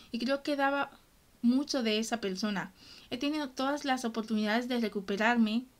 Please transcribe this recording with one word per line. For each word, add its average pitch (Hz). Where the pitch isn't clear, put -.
y 233
creo 269
que 294
daba 277
mucho 262
de 214
esa 226
persona. 190
He 247
tenido 294
todas 285
las 262
oportunidades 220
de 247
recuperarme 214